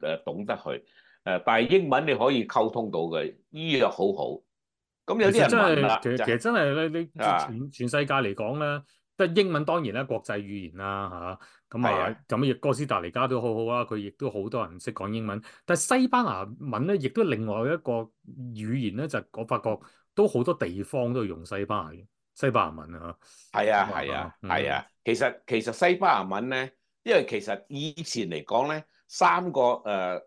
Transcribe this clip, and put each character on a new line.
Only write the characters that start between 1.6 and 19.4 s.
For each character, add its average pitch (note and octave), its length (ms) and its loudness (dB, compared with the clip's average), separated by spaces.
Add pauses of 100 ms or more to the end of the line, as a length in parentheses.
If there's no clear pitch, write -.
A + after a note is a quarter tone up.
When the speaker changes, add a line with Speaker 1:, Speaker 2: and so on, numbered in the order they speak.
Speaker 1:
係 B2 60 0 (100)
英 E3+ 100 2
文 C#3 180 4
你 C#3 80 2
可 A#2+ 180 4
以 A2+ 140 2
溝 A2 260 2
通 A2+ 180 -4
到 F2 100 -2
嘅， E2 340 -2 (160)
醫 D#3 280 0
藥 - 120 6
好 G3 220 0
好。 E3 280 -6 (640)
噉 G#3 160 0
有 G3 80 8
啲 A3 100 4
人 - 100 8
問 F#3 360 6
啦， A2 160 2
Speaker 2:
其 A#2 60 0
實 B2 80 0
真 - 0 -
係， - 0 -
其 - 0 -
實， - 20 -
Speaker 1:
就 A2+ 60 0
Speaker 2:
其 A#2 80 2
實 A#2 60 2
真 A#3 160 0
係 D#3 340 2
咧， D#3+ 120 -4 (140)
你 D#3 80 -6
Speaker 1:
啊。 G#2 240 4
Speaker 2:
全-， B2+ 240 -8
全 B2 180 -6
世 D3 160 0
界 C#3+ 100 0
嚟 A2+ 200 0
講 A2+ 240 -4
咧， D3 240 -4 (340)
即 G3 80 4
係 F3 200 4
英 F#3 80 0
文 D3+ 120 0
當 E3 200 0
然 G2+ 100 -4
啦， C3 100 -2
國 A#2 180 -4
際 G#2 180 -6
語 G2 260 -10
言 D#2 100 -16
啦， F#2+ 600 -6 (320)
嚇。 A#2 80 -6
噉 A#2+ 80 2
啊， A2 40 4
Speaker 1:
係 G2 60 2 (160)
啊。 - 40 -10 (120)
Speaker 2:
噉 A#2+ 160 0
亦 C3 100 2
哥 C#3+ 180 0
斯 C3 120 -2
達 G#2 160 0
黎 E2+ 120 -8
加 B2+ 160 0
都 B2+ 120 0
好 A#2 140 -2
好 A2+ 120 -2
啊， A#2+ 180 0
佢 A2 120 -6
亦 G2+ 140 -6
都 C#3 180 -6
好 G#2 200 -4
多 A2+ 180 -4
人 F2+ 140 -16
識 - 120 -8
講 G2 200 -6
英 A2+ 140 -4
文。 G2+ 140 -6 (240)
但 F3 120 2
係 B3+ 240 2
西 B3+ 80 4
班 B3 180 2
牙 G2 160 -2 (180)
文 C3 280 -2
咧， G3+ 80 2
亦 C3+ 120 -2
都 - 140 0
另 A2+ 240 0
外 G#2+ 140 -2 (120)
一 E3+ 60 0
個 C3+ 140 -4 (340)
語 A#2+ 520 -6
言 G#2 180 -2
咧， D3 100 -4
就 A2+ 160 -4 (100)
我 A2 120 -8